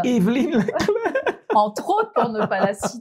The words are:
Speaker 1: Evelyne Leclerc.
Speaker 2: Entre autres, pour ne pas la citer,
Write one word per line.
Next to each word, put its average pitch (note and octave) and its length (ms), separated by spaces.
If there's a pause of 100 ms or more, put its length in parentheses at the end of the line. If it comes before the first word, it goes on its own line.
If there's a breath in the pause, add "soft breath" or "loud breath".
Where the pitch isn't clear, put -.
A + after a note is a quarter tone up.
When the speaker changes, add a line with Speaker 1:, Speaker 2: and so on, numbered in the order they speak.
Speaker 1:
Evelyne A#3+ 460
Leclerc. E4+ 840 (200)
Speaker 2:
Entre G#3+ 340
autres, G#4+ 240
pour A#3 160
ne G#3+ 160
pas F#3+ 140
la G3 160
citer, B3 260